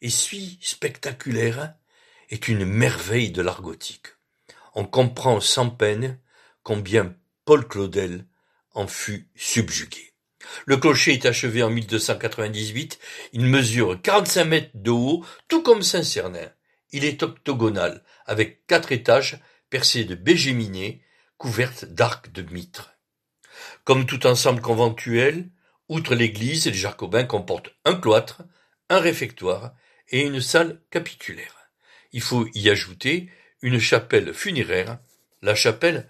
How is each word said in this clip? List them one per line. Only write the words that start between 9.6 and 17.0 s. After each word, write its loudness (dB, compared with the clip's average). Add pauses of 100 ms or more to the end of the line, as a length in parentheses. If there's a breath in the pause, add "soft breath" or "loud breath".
Le 4
clocher 4
est 0
achevé 2
en 2
mille -4
deux -2
cent 0
quatre-vingt-dix-huit. -6 (340 loud breath)
Il -2
mesure 2
quarante-cinq 2
mètres 0
de -2
haut, 0 (220 loud breath)
tout 2
comme 6
Saint-Cernin. -2 (400)
Il -2